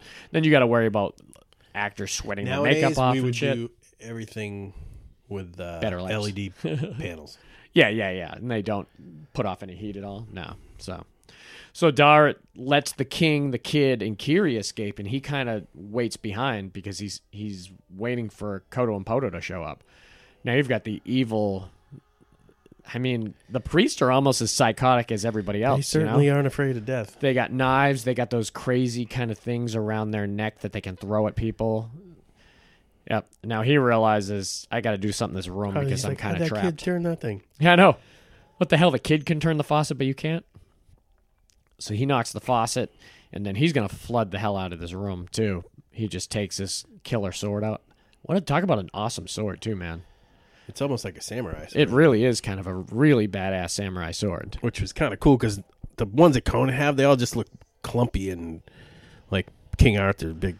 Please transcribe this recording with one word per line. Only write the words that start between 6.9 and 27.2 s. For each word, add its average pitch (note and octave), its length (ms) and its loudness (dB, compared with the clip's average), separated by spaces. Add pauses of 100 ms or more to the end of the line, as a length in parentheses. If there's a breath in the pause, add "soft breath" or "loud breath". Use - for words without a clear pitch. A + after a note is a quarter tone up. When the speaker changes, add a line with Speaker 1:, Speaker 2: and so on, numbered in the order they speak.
Speaker 2:
panels. D#2+ 380 -12 (360 soft breath)
Speaker 1:
Yeah, C3+ 160 6
yeah, G#2 240 -2
yeah. E2+ 200 -8
And A2 160 -10
they A2+ 140 -2
don't G2+ 240 -4 (460)
put - 120 -4
off F#2+ 200 -6
any F#2 100 -14
heat G2+ 220 -10
at G2 80 -12
all. G2+ 280 -12
No. F2 220 -12 (240)
So. F2 260 -12 (680 loud breath)
So E3 200 4
Dar D3 420 8 (220)
lets C#3+ 360 0
the - 120 -4
king, D3 480 0
the A#2+ 60 -4
kid, C3+ 440 2
and G#2 160 -4
Kiri D#3 380 2
escape, G2+ 420 -6
and G2+ 100 -10
he C3+ 120 -4
kinda B2+ 440 -4 (100)
waits G#2 420 -6
behind G#2+ 560 -4
because G2 260 -10
he's, G2+ 220 -10 (100)
he's G2+ 400 -12 (260)
waiting A#2+ 320 -4
for G2+ 440 -10
Kodo A#2+ 240 0
and F#2+ 100 -8
Poto A#2+ 240 -2
to E2+ 100 -8
show F#2 220 -8
up. D2+ 220 -12 (600 soft breath)
Now A#2+ 100 0
you've C#3 140 2
got A#2 160 0
the G#2+ 200 -6
evil, G#2+ 680 -2 (1200)
I A#2+ 60 -6
mean, A#2+ 360 -2 (140)
the A#2 120 -4
priests F#3+ 420 2
are B2+ 80 4
almost C3+ 300 4
as A2+ 100 0
psychotic B2 640 2
as G2+ 120 -2
everybody G#2 360 -2
Speaker 2:
They A2 40 0
Speaker 1:
else, C3+ 300 0
you D#3 60 4
know? D#3 60 2
Speaker 2:
certainly C#3 240 4
aren't C#3+ 180 2
afraid C3+ 280 -2
of G#2+ 80 -8
death. B2 360 -6